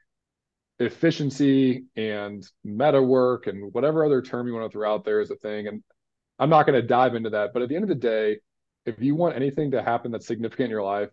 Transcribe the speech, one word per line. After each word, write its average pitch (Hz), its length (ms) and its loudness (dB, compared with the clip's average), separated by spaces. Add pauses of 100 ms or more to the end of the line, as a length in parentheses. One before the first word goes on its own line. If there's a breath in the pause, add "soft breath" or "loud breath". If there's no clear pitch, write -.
(800)
efficiency 135 1080 2 (100)
and 104 480 -6 (200)
meta 135 380 2
work 127 440 2
and 101 280 -8
whatever 156 300 0
other 135 200 2
term 123 240 -6
you 120 60 -6
wanna 113 160 -6
throw 107 220 -2
out 104 140 -2
there 107 160 2
is 101 80 -4
a 101 60 -8
thing. 104 320 -8
And 107 160 -10 (560)
I'm 139 100 2
not 151 160 6
gonna 135 160 4
dive 120 320 2
into 113 160 -4
that, 104 240 -2
but 120 80 -2
at 123 80 -2
the 147 60 -4
end 196 80 -4
of 202 60 -2
the 160 60 0
day, 110 440 0 (480)
if 110 120 -6
you 143 160 2
want 165 200 0
anything 143 360 -2
to 120 120 0
happen 120 280 -2
that's 110 160 -8
significant 113 380 -4
in 113 60 -4
your 107 120 -4
life, 101 300 -2